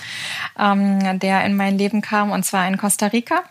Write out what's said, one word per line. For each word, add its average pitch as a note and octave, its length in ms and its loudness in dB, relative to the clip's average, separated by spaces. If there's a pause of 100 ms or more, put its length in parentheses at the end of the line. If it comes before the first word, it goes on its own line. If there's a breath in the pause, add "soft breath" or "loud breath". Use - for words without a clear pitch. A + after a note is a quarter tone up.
(600 loud breath)
ähm, G3 600 2
der F#3+ 260 2
in G3+ 100 0
mein G3 220 2
Leben G3+ 240 0
kam, G#3 300 0
und F#3 140 -2
zwar F#3 220 0
in F#3+ 100 0
Costa G3+ 300 0
Rica A#3+ 420 0